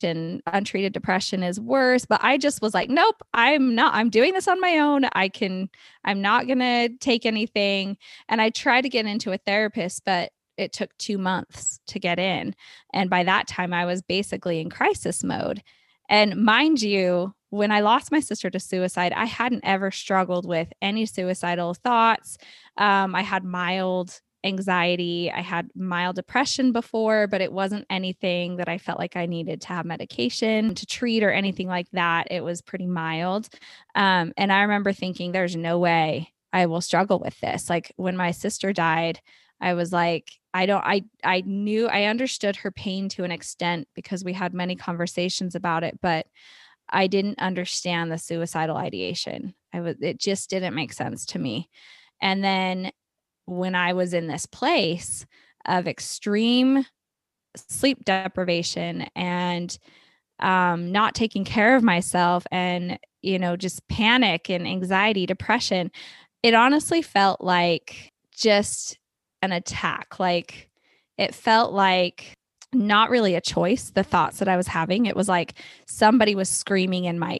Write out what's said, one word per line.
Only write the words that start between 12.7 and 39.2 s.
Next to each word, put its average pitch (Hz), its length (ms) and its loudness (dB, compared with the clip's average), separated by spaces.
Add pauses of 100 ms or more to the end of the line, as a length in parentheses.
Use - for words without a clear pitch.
And 185 180 0
by 180 140 4
that 185 240 4
time, 180 240 -4
I 175 120 0
was 180 180 -2
basically 180 580 -4
in 165 100 -8
crisis - 540 -2
mode. - 380 -4 (460)
And 208 360 4
mind 247 380 4
you, 190 520 2 (160)
when 208 200 0
I 208 100 4
lost 226 320 2
my 302 80 4
sister - 300 -6
to 190 100 -4
suicide, 180 520 -2
I 208 140 -2
hadn't 233 380 -2
ever 190 260 0
struggled 185 560 -2
with 165 340 -2
any 214 260 -2
suicidal 175 680 -4
thoughts. 226 640 0 (380)
Um, 196 380 4
I 185 80 0
had 196 220 -4
mild 185 760 -2 (240)
anxiety. 180 840 0
I - 100 -6
had 175 340 -4
mild 180 420 -4
depression 254 560 0
before, 220 560 0
but 196 120 -2
it 185 120 -2
wasn't 196 360 -4
anything 180 680 -2
that 175 120 -4
I 170 80 -4
felt - 220 -6
like - 180 -6
I 175 100 -2
needed 165 360 -6
to - 60 -14
have 170 180 -6
medication 220 880 -2
to - 120 -12
treat 226 360 0
or 196 80 4
anything 190 380 -2
like 180 240 -4
that. 170 380 0
It 175 120 -4
was 175 180 -6
pretty 180 260 -10
mild. 175 600 -2 (460)
Um, 185 420 2
and 196 160 0
I 196 100 4
remember 202 300 2
thinking, 185 380 -6
"There's 180 240 -2
no 170 240 0
way 165 540 2 (200)
I 185 140 4
will 165 140 -2
struggle 180 400 2
with - 200 -8
this." - 300 -6
Like, 170 260 -2
when 185 200 -4
my 175 160 0
sister 196 400 -4
died, 165 480 0 (400)